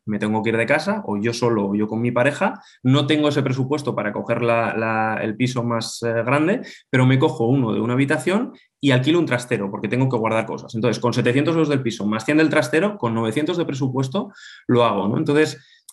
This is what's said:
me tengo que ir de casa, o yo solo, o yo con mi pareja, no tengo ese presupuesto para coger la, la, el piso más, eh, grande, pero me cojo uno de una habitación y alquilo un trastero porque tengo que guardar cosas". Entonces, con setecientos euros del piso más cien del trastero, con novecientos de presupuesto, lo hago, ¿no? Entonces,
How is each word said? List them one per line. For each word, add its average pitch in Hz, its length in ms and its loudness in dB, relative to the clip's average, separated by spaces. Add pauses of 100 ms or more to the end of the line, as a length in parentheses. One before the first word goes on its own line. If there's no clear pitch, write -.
me 104 120 -4
tengo 107 240 0
que 110 80 0
ir 110 80 0
de 113 80 2
casa, 156 400 0
o 101 160 -4
yo 117 120 -2
solo, 117 340 0
o 101 80 -2
yo 107 120 0
con 113 140 -4
mi 120 100 -2
pareja, 135 420 0 (300)
no 135 220 4
tengo 151 220 2
ese 143 160 0
presupuesto 131 500 -2
para 104 200 -4
coger 117 280 -4
la, 117 360 0
la, 110 440 -2
el 107 140 -4
piso 127 260 -2
más, 117 420 -4
eh, 117 200 0
grande, 156 380 0 (280)
pero 127 160 4
me 131 140 6
cojo 120 260 0
uno 120 280 2
de 107 80 -2
una 117 120 -2
habitación 156 600 0 (260)
y 139 120 2
alquilo 131 280 4
un 160 60 2
trastero 113 440 -2
porque 101 200 -6
tengo 127 180 0
que 127 100 0
guardar 110 280 0
cosas". 69 280 -10
Entonces, 110 280 -2
con 117 120 0
setecientos 139 400 2
euros 160 140 2
del 139 160 0
piso 107 240 -4
más 110 160 -2
cien 151 140 2
del 156 120 4
trastero, 156 480 0
con 117 160 -2
novecientos 147 440 -2
de 165 80 0
presupuesto, 135 680 -4 (360)
lo 120 180 4
hago, 101 240 0
¿no? 123 80 0
Entonces, 151 420 2 (320)